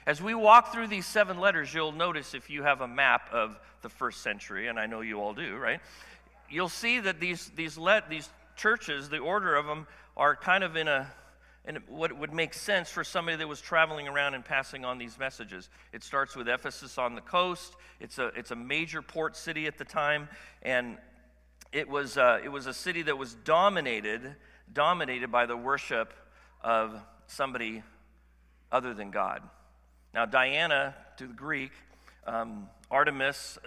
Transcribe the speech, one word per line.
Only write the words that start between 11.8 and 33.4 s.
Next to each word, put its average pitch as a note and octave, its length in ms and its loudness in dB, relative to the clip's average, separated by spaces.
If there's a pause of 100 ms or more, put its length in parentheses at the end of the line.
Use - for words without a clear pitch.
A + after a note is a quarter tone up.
what D3+ 280 -4
would D3 160 -8
make D#3+ 220 -2
sense - 340 -2
for E3+ 140 -6
somebody E3+ 360 -2
that D#3 100 -4
was D3 120 -10
traveling D#3 460 2
around C#3+ 280 0
and B2 100 -6
passing C3+ 400 -4
on B2+ 120 -2
these A#2 220 -12
messages. G#2+ 500 -8 (240)
It A2+ 120 -12
starts C#3 320 -2
with A#2+ 120 -8
Ephesus C3 500 -4
on A#2+ 180 0
the G#2+ 40 -12
coast. F3+ 540 -2 (240)
It's - 220 -10
a, B2 60 0 (100)
it's B2 160 -10
a A#2+ 40 -8
major D3+ 460 -4
port D#3 340 -4
city D#3 300 -6
at D3+ 100 -6
the C#3 80 -10
time, D3 440 -2 (340)
and B2 360 -2 (760)
it D3 160 -2
was, C#3 280 -4
uh, B2 280 8
it B2+ 60 -8
was C#3 180 -8
a B2+ 60 -6
city E3+ 280 -4
that D3 160 -2
was B2 240 -10
dominated, C#3 960 2 (360)
dominated C#3 600 0
by A#2+ 140 4
the A#2+ 100 -4
worship A#2+ 580 -2 (480)
of A2 320 2 (320)
somebody A#2 560 -4 (880)
other B2 240 0
than G2+ 160 -10
God. F#2+ 320 -2 (720)
Now, A#2 100 0
Diana, C#3 720 2 (240)
to C3 80 -14
the B2 80 -14
Greek, C3+ 380 -6 (540)
um, A2+ 440 -6 (200)
Artemis, C#3 760 2